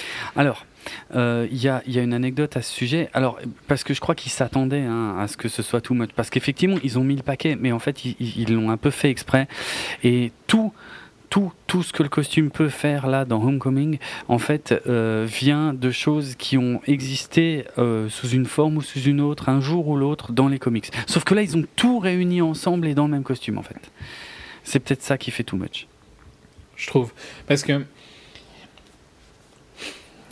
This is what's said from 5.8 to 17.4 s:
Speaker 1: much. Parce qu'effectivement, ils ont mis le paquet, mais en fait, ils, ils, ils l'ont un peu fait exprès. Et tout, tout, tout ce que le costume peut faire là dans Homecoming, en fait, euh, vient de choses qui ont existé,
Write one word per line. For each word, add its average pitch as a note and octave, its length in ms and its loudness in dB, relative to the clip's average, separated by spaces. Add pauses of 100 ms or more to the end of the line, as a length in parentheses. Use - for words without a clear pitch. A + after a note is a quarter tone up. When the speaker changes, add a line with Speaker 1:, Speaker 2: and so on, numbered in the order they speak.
Speaker 1:
much. A#2 200 0
Parce - 160 -2
qu'effectivement, F#3 540 0
ils B2+ 160 0
ont C3 60 2
mis C#3 100 2
le C3+ 80 -6
paquet, C#3 340 -2
mais B2+ 140 0
en A2+ 80 0
fait, - 240 -4
ils, B2 160 -6
ils, A#2 220 -4
ils A2 140 2
l'ont A2 160 2
un A2+ 60 0
peu D3 140 0
fait - 180 2
exprès. C3+ 380 2 (560)
Et A#2+ 300 2 (140)
tout, A3 260 2 (580)
tout, G3 200 2 (140)
tout F3+ 180 0
ce - 80 -8
que - 120 2
le D3 40 2
costume D3 440 2
peut D#3 180 2
faire C#3+ 380 0
là C3+ 180 2
dans A2+ 180 2
Homecoming, C3+ 540 2 (320)
en A#2+ 80 6
fait, D3 380 0 (120)
euh, A2+ 400 2
vient D3 460 2
de B2+ 160 0
choses C#3 460 0
qui - 220 -2
ont B2 280 2
existé, C#3 800 0 (140)